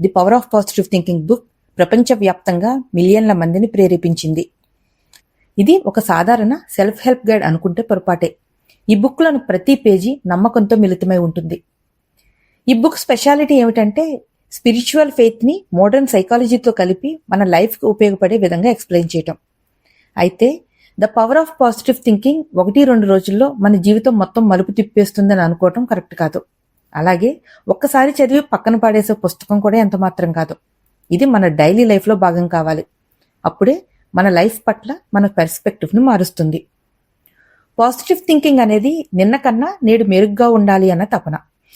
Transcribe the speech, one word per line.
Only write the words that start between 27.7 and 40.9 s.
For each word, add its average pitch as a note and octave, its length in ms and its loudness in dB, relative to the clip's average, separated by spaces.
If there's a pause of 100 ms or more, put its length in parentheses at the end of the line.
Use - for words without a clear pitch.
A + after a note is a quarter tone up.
చదివి C#4 300 0
పక్కన A3+ 340 -2
పాడేసే G#3+ 380 0
పుస్తకం G3+ 460 -4
కూడా G#3 180 0
ఎంత G#3 180 0
మాత్రం F#3 360 -4
కాదు. D#3+ 240 -6 (560)
ఇది F#3 140 2
మన G#3 220 2
డైలీ D#3+ 360 2
లైఫ్లో G#3+ 320 2
భాగం F3 320 0
కావాలి. D#3+ 380 -4 (600)
అప్పుడే B3 360 -2 (340)
మన F#3+ 140 2
లైఫ్ F#3+ 380 0
పట్ల A3 280 -6 (180)
మన G3+ 140 2
పర్స్పెక్టివ్‌ని F#3+ 760 -4
మారుస్తుంది. F3 640 -2 (1120)
పాజిటివ్ B3+ 400 -2
థింకింగ్ D4+ 400 2
అనేది A#3 540 0
నిన్న G3 220 2
కన్నా C4+ 480 -2
నేడు A3+ 200 2
మెరుగ్గా G3+ 460 2
ఉండాలి G3 420 2